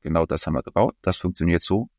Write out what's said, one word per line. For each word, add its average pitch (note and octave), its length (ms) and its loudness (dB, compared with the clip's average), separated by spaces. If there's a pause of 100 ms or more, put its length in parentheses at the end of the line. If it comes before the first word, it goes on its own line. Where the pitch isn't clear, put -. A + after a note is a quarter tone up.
genau E2 240 0
das - 200 -4
haben D#2+ 60 -2
wir C2 100 -2
gebaut, - 380 0
das - 160 -2
funktioniert E2+ 460 0
so, G#2 260 -2 (100)